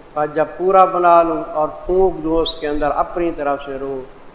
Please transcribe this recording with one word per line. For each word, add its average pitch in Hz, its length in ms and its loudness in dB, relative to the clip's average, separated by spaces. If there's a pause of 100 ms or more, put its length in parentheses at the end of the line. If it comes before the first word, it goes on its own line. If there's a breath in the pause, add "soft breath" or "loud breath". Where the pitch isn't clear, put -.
(140)
پس 151 200 -4
جب 156 100 0 (120)
پورا 185 280 6
بنا 170 380 6
لوں 156 200 -2 (100)
اور 156 160 -2 (180)
پھونک 180 380 0
دوں 160 120 -2
اس 156 180 -2
کے 151 140 -8
اندر 147 220 -2
اپنی 170 420 -2
طرف 143 320 -4
سے 135 160 -10
روح، 135 200 -8 (340)